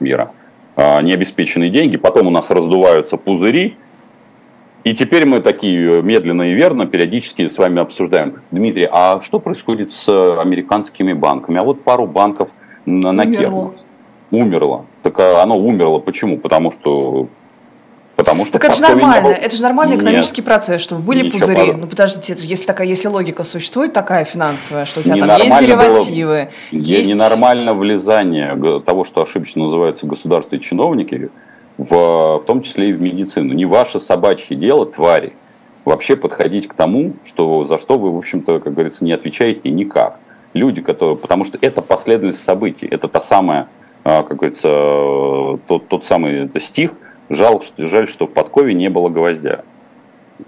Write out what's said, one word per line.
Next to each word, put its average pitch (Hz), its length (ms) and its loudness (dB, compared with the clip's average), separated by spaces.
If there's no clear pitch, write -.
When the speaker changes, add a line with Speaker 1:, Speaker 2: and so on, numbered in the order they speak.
Speaker 1:
мира, 64 300 -4
а, 73 260 4
необеспеченные 87 680 -2
деньги, 139 260 0
потом - 300 2
у - 20 2
нас 85 220 0
раздуваются 85 640 2
пузыри, 110 580 0
и 113 120 -2
теперь 160 300 2
мы 131 160 2
такие, 87 580 2
э, - 20 0
медленно 87 400 0
и - 20 0
верно 131 340 2
периодически 87 600 -2
с - 120 -8
вами 90 220 2
обсуждаем: 82 520 -2
«Дмитрий, 101 400 0
а 92 300 4
что - 180 -4
происходит 113 540 -6
с - 160 -4
американскими 92 720 -2
банками?» 73 460 -2
А 95 40 0
вот 139 200 -2
пару 123 240 2
банков 101 420 0
на-, 92 240 0
Speaker 2:
Умерло. - 20 0
Speaker 1:
накернос. 196 760 -2
Умерло. 78 540 0
Так, - 160 0
а 90 240 6
оно 110 140 2
умерло 90 420 2
почему? - 400 -4
Потому 80 320 0
что, 67 560 -2
потому - 300 2
что - 80 -6
Speaker 2:
Так - 120 0
это 302 80 6
же - 60 4
Speaker 1:
в - 20 6
Подкове 311 200 6
не 269 60 6
Speaker 2:
нормально. 214 220 4
Speaker 1:
было. 196 160 0
Speaker 2:
Это 226 100 -4
же 220 60 -4
нормальный 247 340 2
Speaker 1:
Нет. - 80 -2
Speaker 2:
экономический 233 380 0
процесс, 175 400 0
чтобы 165 220 -8
были 254 220 0
Speaker 1:
Ничего 202 160 -4
Speaker 2:
пузыри. 190 180 2
Speaker 1:
подобного. 175 220 2
Speaker 2:
Ну, 165 60 -10
подождите, 190 460 -2
это 170 80 -10
же, 160 60 -10
если 185 180 -6
такая, 185 220 -2
если 185 200 -2
логика 175 360 -4
существует, 233 500 -6
такая 185 320 0
финансовая, 147 600 -6
что 160 160 -8
у - 20 -8
тебя - 140 2
там 196 120 2
есть 208 140 6
Speaker 1:
Ненормально 254 320 6
было. 233 100 6
Speaker 2:
деривативы, 156 500 -2
Speaker 1:
Я 78 260 -2
Speaker 2:
есть 101 120 2
Speaker 1:
ненормально 117 680 2
влезание 95 800 0
г-, 73 240 0
того, 90 240 0
что - 180 -2
ошибочно 80 440 -6
называется 80 420 -2
государство - 480 -2
и 87 40 -6
чиновники, 123 720 -4
в, 82 640 2
в - 60 -8
том 131 160 0
числе 104 280 -2
и 98 40 0
в 85 80 -4
медицину. 87 520 -4
Не 90 120 0
ваше 101 340 0
собачье - 560 -2
дело, 113 300 2
твари, 80 480 0
вообще 78 320 0
подходить 98 520 -4
к - 60 -20
тому, 117 400 0
что, 80 400 0
за 78 140 -2
что 131 180 0
вы, 98 140 -2
в 85 60 -4
общем-то, 95 420 -4
как - 140 -6
говорится, 80 300 -4
не 127 100 0
отвечаете 117 580 -4
никак. 98 480 -2
Люди, 87 280 0
которые... 78 360 -2
Потому 95 280 -2
что - 160 -12
это 127 200 -2
последовательность 95 600 -2
событий, 98 420 -4
это - 220 -6
та - 140 -2
самая, 87 460 0
а, 78 200 2
как 73 140 -8
говорится, - 320 -2
э, 71 960 0
тот, - 220 -2
тот - 180 -4
самый, 80 400 0
это 135 140 -8
стих 160 320 -4
«Жаль, 101 340 2
что, - 220 -10
жаль, 101 240 0
что - 180 -6
в - 60 -16
подкове 123 400 0
не 90 160 0
было 87 180 0
гвоздя». 82 540 -2